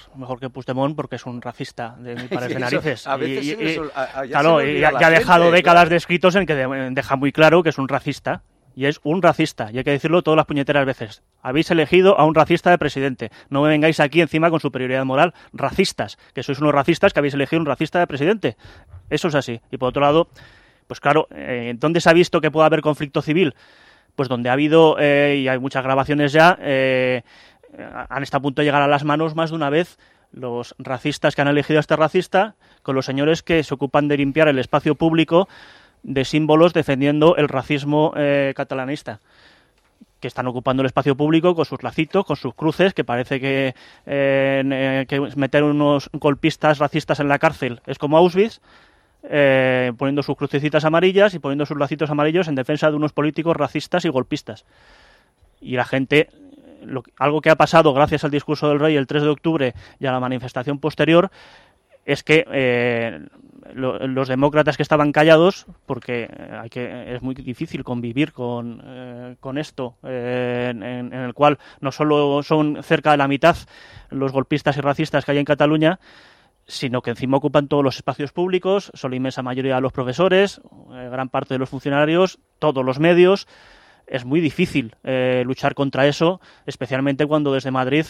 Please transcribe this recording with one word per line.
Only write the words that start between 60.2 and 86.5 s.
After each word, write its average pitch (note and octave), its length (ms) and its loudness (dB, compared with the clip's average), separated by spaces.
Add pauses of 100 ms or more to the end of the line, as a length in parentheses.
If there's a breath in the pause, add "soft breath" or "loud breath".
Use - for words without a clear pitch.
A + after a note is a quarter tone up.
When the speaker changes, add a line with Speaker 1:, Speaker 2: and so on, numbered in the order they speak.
Speaker 1:
manifestación B2+ 580 -6
posterior, D#3+ 520 2 (760 soft breath)
es C#3+ 160 -2
que, D#3 280 2
eh, A#2+ 680 -2 (540)
lo, B2+ 240 -4
los C3 280 -4
demócratas C#3+ 500 0
que D#3 60 -4
estaban D3 300 2
callados, D#3+ 540 4 (200)
porque, A#2+ 440 -8
eh, - 300 -18
hay A#2 100 -18
que, A#2+ 440 -10
es A#2+ 80 -12
muy C3 120 -8
difícil C3 500 -10
convivir B2 480 -6
con, A#2+ 500 -10
eh, B2 560 -18
con C3+ 200 -8
esto, C3 440 -10
eh, B2 680 -4
en, A#2 120 -10
en, B2 300 -10
en B2+ 80 -10
el B2 140 -8
cual D3 240 2 (220 loud breath)
no C#3 120 -6
solo D3 500 0
son D3+ 400 0
cerca D3+ 300 2
de C#3+ 60 4
la C#3 100 2
mitad D#3 260 4 (540 loud breath)
los C3+ 240 -4
golpistas C#3 460 -2
y - 20 -4
racistas C#3+ 440 -2
que D3 80 -2
hay C#3+ 60 2
en C#3+ 60 0
Cataluña, D3+ 560 2 (640 soft breath)
sino B2+ 360 -6
que A#2+ 80 -6
encima C3 260 -2
ocupan C#3+ 320 0
todos C#3+ 160 2
los B2+ 120 0
espacios C#3 360 -8
públicos, F#3 640 -2
son C3 160 -8
la B2+ 80 -6
inmensa C3 240 -6
mayoría B2+ 340 -4
de C3 60 0
los C3 100 -2
profesores, F#3 680 0 (320)
eh, B2+ 200 -16
gran C3 160 -6
parte C3 260 -6
de B2+ 40 -4
los C3 100 -4
funcionarios, D3+ 720 0 (200)
todos C3+ 260 0
los B2+ 140 -2
medios. F3+ 480 4 (600 soft breath)
Es B2 180 -10
muy C#3+ 160 0
difícil, D3 640 -2
eh, B2+ 400 0
luchar C3+ 300 -4
contra C#3 320 0
eso, E3 340 0 (260 soft breath)